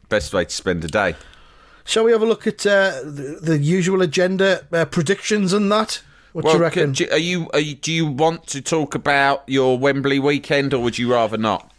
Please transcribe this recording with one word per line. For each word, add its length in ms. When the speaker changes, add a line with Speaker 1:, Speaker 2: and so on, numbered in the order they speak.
Speaker 1:
Best 240
way 120
to 80
spend 300
a 40
day. 280
Speaker 2:
Shall 180
we 80
have 100
a 40
look 220
at, 180
uh, 380
the, 380
the 160
usual 440
agenda, 720
uh, 140
predictions 680
and 180
that? 300
What 120
Speaker 1:
Well, 80
Speaker 2:
do 60
you 40
reckon? 300
Speaker 1:
could 80
you, 100
are 60
you, 360
are 60
you, 160
do 160
you 140
want 420
to 140
talk 340
about 520
your 300
Wembley 420
weekend, 540
or 80
would 160
you 140
rather 260
not? 420